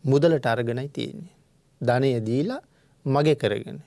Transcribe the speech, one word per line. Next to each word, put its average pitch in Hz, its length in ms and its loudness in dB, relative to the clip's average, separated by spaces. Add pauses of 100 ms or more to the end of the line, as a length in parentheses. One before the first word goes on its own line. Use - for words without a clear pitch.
මුදලට 143 420 2
අරගෙනයි 120 420 -2
තියෙන්නේ. - 440 -10 (480)
ධනය 127 300 2 (100)
දීලා 143 420 -4 (420)
මගේ 143 320 2
කරගෙන - 500 -4